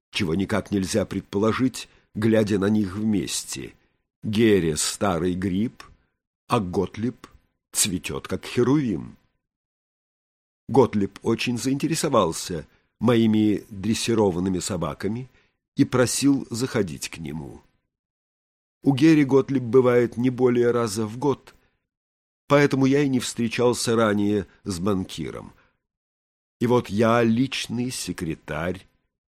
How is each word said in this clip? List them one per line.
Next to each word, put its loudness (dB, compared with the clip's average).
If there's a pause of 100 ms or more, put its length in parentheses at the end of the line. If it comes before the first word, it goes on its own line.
(120)
чего -2
никак -2
нельзя 0
предположить, -2 (260)
глядя 2
на 0
них 0
вместе. -4 (480)
Гере 2
старый -2
гриб, -4 (640)
а 0
Готлиб -6 (460)
цветет, -4
как -8
херувим. -2 (1500)
Готлиб 2
очень -2
заинтересовался -2 (340)
моими 2
дрессированными 0
собаками -6 (480)
и 2
просил 0
заходить -4
к -14
нему. -12 (1200)
У 2
Гери 6
Готлиб 2
бывает 4
не 4
более 2
раза -2
в -12
год, -4 (920)
поэтому 4
я 4
и 0
не 0
встречался 0
ранее 2 (180)
с -6
банкиром. -6 (1080)
И 2
вот 2
я 2
личный -2
секретарь -8 (440)